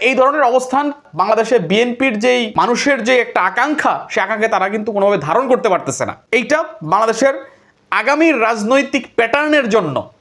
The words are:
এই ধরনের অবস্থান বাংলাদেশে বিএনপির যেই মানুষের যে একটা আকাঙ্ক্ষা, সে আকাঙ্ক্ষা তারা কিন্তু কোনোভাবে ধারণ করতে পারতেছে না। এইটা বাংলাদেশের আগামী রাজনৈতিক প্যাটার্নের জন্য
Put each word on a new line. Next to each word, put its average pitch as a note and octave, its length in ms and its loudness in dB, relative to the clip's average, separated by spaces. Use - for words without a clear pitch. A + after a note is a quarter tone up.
এই B3 140 2
ধরনের C#4 280 2
অবস্থান C4 480 0
বাংলাদেশে A3 440 2
বিএনপির A#3 600 0
যেই A#3+ 360 0
মানুষের A#3 480 0
যে B3 180 2
একটা A3+ 200 -2
আকাঙ্ক্ষা, A3+ 680 0
সে G#3+ 120 -2
আকাঙ্ক্ষা G#3+ 260 -2
তারা G3 220 -2
কিন্তু G#3+ 220 -6
কোনোভাবে G3+ 260 2
ধারণ E3+ 300 0
করতে A3+ 220 2
পারতেছে C#3 360 -2
না। - 100 -6
এইটা C4+ 320 0
বাংলাদেশের A3+ 640 0
আগামী C#4+ 400 2
রাজনৈতিক A#3+ 840 0
প্যাটার্নের C#4 540 0
জন্য D#3 400 -2